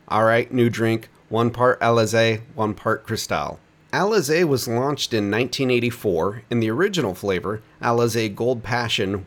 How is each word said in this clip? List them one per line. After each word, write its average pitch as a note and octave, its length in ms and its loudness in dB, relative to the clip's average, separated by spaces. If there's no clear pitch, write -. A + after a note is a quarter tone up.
"All G#2+ 160 2
right, A#2 280 2
new A#2+ 160 4
drink, A2+ 400 -2
one A#2 220 0
part A#2+ 280 2
Alizé, A2+ 600 2
one G#2+ 180 -2
part A2+ 320 -2
Cristal." E2+ 540 -4
Alizé E3+ 500 2
was C#3 240 0
launched B2+ 480 -2
in G2+ 160 0
nineteen B2+ 400 0
eighty-four, A2+ 800 0
and A#2+ 100 0
the A2 100 0
original D3+ 440 0
flavor, G2 480 -4
Alizé A#2 540 0
Gold A#2 300 -2
Passion, G#2 640 -2